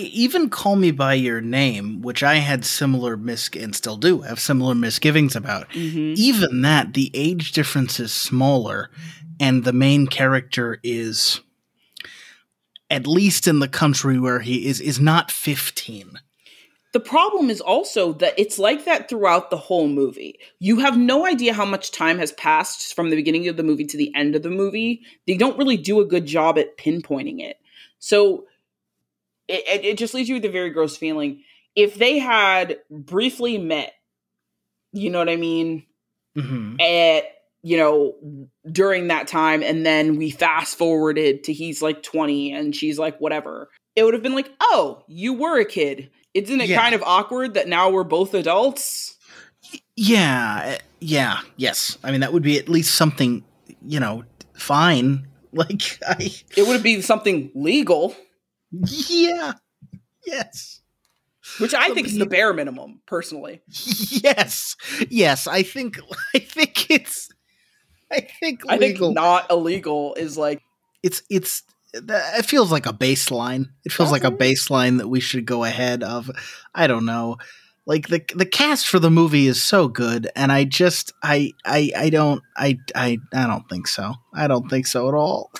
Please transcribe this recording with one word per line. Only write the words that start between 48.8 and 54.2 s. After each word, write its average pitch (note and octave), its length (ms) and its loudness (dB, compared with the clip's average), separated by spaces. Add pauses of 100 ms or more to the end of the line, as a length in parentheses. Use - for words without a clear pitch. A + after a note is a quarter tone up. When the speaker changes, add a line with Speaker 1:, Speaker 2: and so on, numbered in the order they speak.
Speaker 1:
Y-, - 60 -18 (180)
yeah, C#3 640 2
eh, C3 140 -6 (240)
yeah, C#3 400 0 (160)
yes. - 480 -2
I C3+ 60 -2
mean, C3+ 100 0
that C3 100 -2
would E3 100 2
be D3 160 2
at C#3 120 -4
least E3 260 2
something, C#3+ 480 2 (420)
you D3 140 -4
know, A2+ 240 -4 (300)